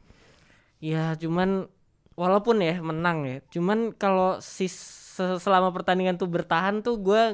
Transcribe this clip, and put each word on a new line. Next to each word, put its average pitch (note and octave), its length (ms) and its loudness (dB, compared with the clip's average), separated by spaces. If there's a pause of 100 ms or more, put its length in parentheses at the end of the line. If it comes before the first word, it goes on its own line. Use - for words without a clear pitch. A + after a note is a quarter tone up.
(800)
Ya, D#3+ 360 -2
cuman F3+ 540 -2 (440)
walaupun G3+ 460 2
ya F3 200 2
menang D#3+ 440 -2
ya, C3 140 -6 (120)
cuman G#3 420 0
kalau F#3+ 460 2
si - 280 -6
se-, - 360 -12 (360)
selama F#3 320 4
pertandingan F#3 460 0
tuh F#3 120 -4
bertahan E3+ 520 0
tuh A#3 180 -2
gue G3+ 200 2 (160)